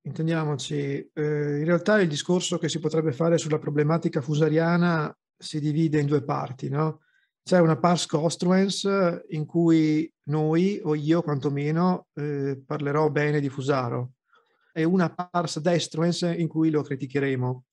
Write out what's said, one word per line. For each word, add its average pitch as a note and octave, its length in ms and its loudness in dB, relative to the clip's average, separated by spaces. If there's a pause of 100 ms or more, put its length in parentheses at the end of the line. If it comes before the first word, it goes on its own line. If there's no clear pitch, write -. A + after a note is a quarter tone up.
intendiamoci, D3 1120 -4
eh, D3 460 -2
in D3 80 -2
realtà F3 340 4
il F3+ 80 2
discorso F3 480 -2
che D#3+ 140 -2
si E3 80 -4
potrebbe D#3 340 0
fare E3 240 2
sulla D#3 220 0
problematica D#3 640 0
fusariana D#3+ 920 2 (220)
si - 240 -8
divide D3+ 400 2
in C#3+ 60 0
due C#3+ 180 2
parti, C#3 460 -6
no? D#3 320 -2 (400)
C'è - 160 2
una D#3+ 200 6
pars F3 280 2
construens F#3 840 0 (400)
in D3+ 160 -4
cui D#3+ 680 2 (180)
noi, D#3+ 540 0
o D3+ 120 0
io D3+ 260 0
quantomeno, D3+ 920 0
eh, C#3 500 -4
parlerò D3+ 460 -2
bene D3 300 0
di C#3 100 -2
Fusaro, C3 640 -4 (600)
e D#3+ 120 -2
una F3 280 2
pars F3 480 -4
destruens E3+ 640 0
in E3+ 260 -2
cui D#3+ 220 0
lo D3+ 100 2
criticheremo. C3+ 920 -4